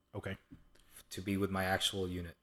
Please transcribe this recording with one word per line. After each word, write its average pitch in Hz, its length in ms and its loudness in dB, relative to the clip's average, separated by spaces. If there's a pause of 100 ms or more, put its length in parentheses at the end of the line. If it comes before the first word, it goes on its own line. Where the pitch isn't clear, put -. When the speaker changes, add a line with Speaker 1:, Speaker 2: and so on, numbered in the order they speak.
(140)
Speaker 1:
Okay. 98 220 -4 (760)
Speaker 2:
To 98 100 -8
be 98 160 2
with 98 120 2
my 95 140 2
actual 95 420 2
unit. 90 360 -4